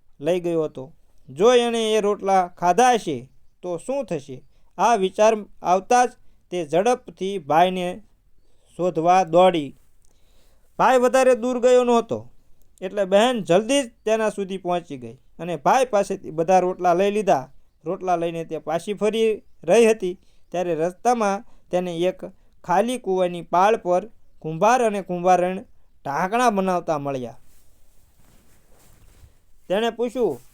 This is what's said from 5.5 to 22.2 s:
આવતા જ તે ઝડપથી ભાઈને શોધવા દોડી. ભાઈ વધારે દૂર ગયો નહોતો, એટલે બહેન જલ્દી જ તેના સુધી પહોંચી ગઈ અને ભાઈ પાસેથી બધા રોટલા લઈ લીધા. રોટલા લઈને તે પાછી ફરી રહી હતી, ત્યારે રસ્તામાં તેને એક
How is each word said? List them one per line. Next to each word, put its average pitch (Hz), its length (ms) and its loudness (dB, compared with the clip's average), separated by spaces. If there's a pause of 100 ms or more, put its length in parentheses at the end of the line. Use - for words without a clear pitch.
આવતા 196 440 2
જ - 60 -10 (380)
તે 175 140 -6
ઝડપથી 190 720 -2
ભાઈને 180 640 0 (720)
શોધવા 175 480 2
દોડી. 165 520 2 (1040)
ભાઈ 240 200 4
વધારે 254 360 4
દૂર 240 260 -2
ગયો 247 240 4
નહોતો, 220 440 0 (520)
એટલે 196 240 -4
બહેન 208 380 2
જલ્દી 220 400 2
જ 233 80 -10 (140)
તેના 220 240 0
સુધી 196 300 -8
પહોંચી 175 400 -6
ગઈ 120 160 -16 (240)
અને 170 180 -8
ભાઈ 220 280 2
પાસેથી 196 460 -4
બધા 165 280 2
રોટલા 180 360 0
લઈ 196 160 2
લીધા. 185 420 0 (320)
રોટલા 175 320 -4
લઈને 165 280 -6
તે 160 140 -10
પાછી 170 340 -6
ફરી 214 500 -2 (220)
રહી 220 220 4
હતી, 196 340 -2 (300)
ત્યારે 175 240 -2
રસ્તામાં 196 680 -2 (260)
તેને 180 260 -4
એક 180 240 -2 (440)